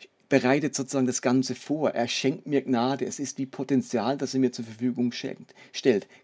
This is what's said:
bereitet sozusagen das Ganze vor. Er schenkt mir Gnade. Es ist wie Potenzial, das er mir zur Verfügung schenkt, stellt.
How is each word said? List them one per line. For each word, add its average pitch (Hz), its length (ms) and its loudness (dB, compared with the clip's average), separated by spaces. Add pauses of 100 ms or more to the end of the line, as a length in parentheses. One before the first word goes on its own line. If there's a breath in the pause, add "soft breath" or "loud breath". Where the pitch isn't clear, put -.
(280)
bereitet 139 480 2
sozusagen 131 320 0
das 127 120 -2
Ganze 131 360 2
vor. 147 340 0
Er 120 160 0
schenkt - 400 -2
mir 139 160 2
Gnade. 127 440 0
Es 107 120 -8
ist 139 200 -8
wie 135 80 -4
Potenzial, 131 680 0
das 139 180 -6
er 135 60 2
mir 123 120 4
zur 120 120 -8
Verfügung 120 460 -2
schenkt, - 420 -10 (200 soft breath)
stellt. 110 340 2 (180 soft breath)